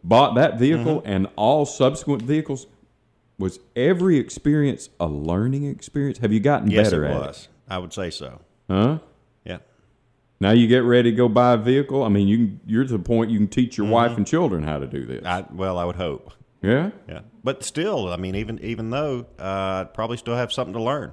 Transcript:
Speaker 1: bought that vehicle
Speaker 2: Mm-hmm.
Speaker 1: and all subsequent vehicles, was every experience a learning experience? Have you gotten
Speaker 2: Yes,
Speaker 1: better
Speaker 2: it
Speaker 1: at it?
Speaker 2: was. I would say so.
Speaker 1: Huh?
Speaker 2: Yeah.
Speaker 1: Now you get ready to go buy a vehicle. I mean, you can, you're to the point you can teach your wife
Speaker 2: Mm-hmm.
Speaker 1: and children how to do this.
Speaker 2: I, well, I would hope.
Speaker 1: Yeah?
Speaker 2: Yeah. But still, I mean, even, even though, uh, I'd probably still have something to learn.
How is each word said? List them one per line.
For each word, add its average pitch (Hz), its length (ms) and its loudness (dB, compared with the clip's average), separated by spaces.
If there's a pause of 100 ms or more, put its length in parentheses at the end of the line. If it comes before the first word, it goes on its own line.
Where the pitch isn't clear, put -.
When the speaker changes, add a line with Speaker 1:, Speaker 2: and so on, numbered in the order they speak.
Speaker 1:
bought 113 320 4
that 131 220 4
vehicle 147 440 2
Speaker 2:
Mm-hmm. - 80 -12
Speaker 1:
and 95 260 2
all 143 300 2
subsequent 139 560 0
vehicles, 143 460 -4 (720)
was 95 220 -4 (160)
every 175 420 2
experience 147 720 0 (100)
a 85 80 0
learning 92 580 -2
experience? 139 540 -6
Have 117 120 0
you 110 80 4
gotten 135 320 2
Speaker 2:
Yes, 107 160 4
Speaker 1:
better 82 160 2
Speaker 2:
it 73 60 0
Speaker 1:
at 71 60 -2
it? 78 40 -2
Speaker 2:
was. 71 280 -10 (200)
I 95 120 -6
would 90 120 -12
say 90 200 -6
so. 65 280 -14 (300)
Speaker 1:
Huh? 113 300 2 (460)
Speaker 2:
Yeah. 92 120 -10 (840)
Speaker 1:
Now 98 120 2
you 117 160 6
get 123 160 6
ready 120 280 4
to 110 60 0
go 123 100 4
buy 123 260 4
a 117 40 4
vehicle. 135 460 0
I 113 60 0
mean, 101 180 4
you 107 100 4
can, 110 280 0
you're 110 200 0
to 127 80 -6
the 104 100 -2
point 113 280 0
you 110 60 0
can 104 100 2
teach 120 300 -2
your 104 100 0
wife 117 240 4
Speaker 2:
Mm-hmm. 117 60 -6
Speaker 1:
and 101 100 0
children 127 360 0
how 76 160 -4
to 67 80 -8
do 67 180 -10
this. 62 200 -10
Speaker 2:
I, 90 260 -4
well, 92 260 -4
I 87 80 -4
would 87 120 -6
hope. 80 340 -8 (320)
Speaker 1:
Yeah? 139 280 0 (160)
Speaker 2:
Yeah. - 140 -14 (220)
But - 200 -6
still, 156 480 -4
I 87 60 -6
mean, 92 180 -8
even, 110 240 -8
even 113 320 -8
though, 131 340 -6 (140)
uh, - 40 -12 (440)
I'd - 60 -20
probably 113 240 -6
still 117 180 -6
have 120 180 -4
something 123 200 -6
to 113 80 -6
learn. 127 320 -4